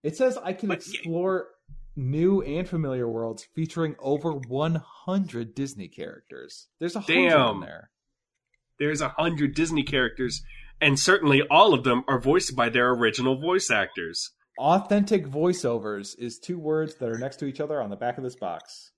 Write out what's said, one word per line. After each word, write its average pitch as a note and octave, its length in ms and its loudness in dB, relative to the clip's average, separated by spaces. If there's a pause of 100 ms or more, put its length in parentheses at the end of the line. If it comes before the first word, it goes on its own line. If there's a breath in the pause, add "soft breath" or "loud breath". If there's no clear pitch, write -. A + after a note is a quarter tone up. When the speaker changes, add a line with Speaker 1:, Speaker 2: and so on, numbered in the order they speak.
Speaker 1:
It D#3 140 -4
says B3+ 220 2
I F#3 140 -6
can G#3 160 -6
Speaker 2:
But F3 100 -2
y- - 60 -14 (100)
Speaker 1:
explore F3 540 -2 (480)
new D#3 460 2
and E3+ 260 -4
familiar C3 400 -2
worlds A2+ 460 -6
featuring D#3+ 440 -4
over D3 340 -2
one C#3+ 500 0 (220)
hundred D#3+ 500 -2
Disney C3 340 -6
characters. - 800 -14 (100)
There's E3+ 180 -4
a G#3+ 40 -4
hundred F3+ 300 4
Speaker 2:
Damn. B2+ 260 6
Speaker 1:
in F#2+ 40 -6
there. E2+ 300 -16 (880)
Speaker 2:
There's D3 220 0
a C#3+ 80 -2
hundred D3+ 460 0
Disney D#3+ 280 0
characters, B2+ 600 -2 (380 loud breath)
and C#3+ 180 4
certainly D3 520 6
all F3 240 8
of B2 80 0
them B2 240 2
are C3+ 140 2
voiced C#3 340 2
by A#2+ 140 2
their B2 220 4
original B2+ 500 2
voice F3+ 300 0
actors. F#2 600 -2 (280)
Speaker 1:
Authentic G3 680 2
voiceovers A#2+ 920 -2
is A#2+ 200 -10
two F3 200 -8
words D#3 380 -2
that B2 120 -6
are A2+ 100 -4
next C3+ 200 -8
to D3 80 -6
each C3+ 140 -8
other D3 220 -4
on G#2 80 -6
the G2+ 60 -8
back A#2+ 220 -6
of C3 60 -8
this B2 120 -8
box. - 600 -12